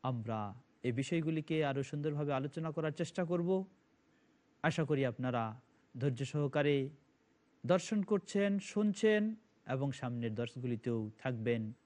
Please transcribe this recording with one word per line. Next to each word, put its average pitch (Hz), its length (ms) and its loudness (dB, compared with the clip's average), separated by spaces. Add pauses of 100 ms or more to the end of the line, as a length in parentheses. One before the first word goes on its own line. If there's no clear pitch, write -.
আমরা 113 360 -4 (480)
এই 123 120 0
বিষয়গুলিকে 156 580 -2 (120)
আরও 139 120 0 (100)
সুন্দরভাবে 147 480 -2
আলোচনা 160 360 -4
করার 156 240 -2
চেষ্টা 175 320 -2
করব। 175 180 2 (1120)
আশা 160 260 2
করি 139 120 4 (100)
আপনারা 123 320 0 (520)
ধৈর্য 131 260 0 (100)
সহকারে 147 460 4 (960)
দর্শন 190 280 2 (120)
করছেন, 202 400 2 (200)
শুনছেন 214 500 4 (520)
এবং 135 140 0 (120)
সামনের 120 400 -2
দর্শগুলিতেও 120 600 -2 (240)
থাকবেন। 117 380 0 (240)